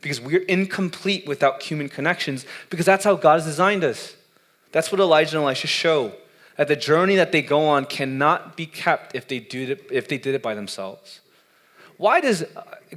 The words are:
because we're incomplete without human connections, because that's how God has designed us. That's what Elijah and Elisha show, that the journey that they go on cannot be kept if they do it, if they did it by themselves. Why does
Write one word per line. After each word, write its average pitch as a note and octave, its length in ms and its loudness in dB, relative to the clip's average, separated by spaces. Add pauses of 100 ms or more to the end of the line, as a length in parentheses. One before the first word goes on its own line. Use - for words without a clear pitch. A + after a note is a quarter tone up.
because C#3 180 -6
we're D#3 220 0
incomplete F#3+ 840 -2
without C#3 360 0
human D3 260 -6
connections, C#3+ 560 -4 (240)
because E3+ 160 -4
that's F#3+ 200 4
how G3+ 120 4
God D#3 180 6
has E3 120 2
designed F3+ 380 0
us. - 300 -4 (560)
That's D#3+ 220 -2
what F#3+ 80 2
Elijah D#3 380 4
and D3+ 60 0
Elisha C3+ 220 -2
show, D3 460 0 (440)
that D3 120 0
the D3+ 80 2
journey F3+ 400 2
that F3 160 2
they D#3 80 4
go D3+ 280 2
on C#3 180 4
cannot C#3+ 720 -2
be E3 100 -10
kept - 480 -2
if B2 120 -8
they C3 120 -6
do B2+ 240 -10
it, C3+ 280 -8
if B2+ 180 -4
they C#3 100 -4
did C3+ 160 -4
it C3 80 -4
by A2+ 120 -4
themselves. G2 640 -12 (760)
Why A#3 240 2
does A3 240 0 (520)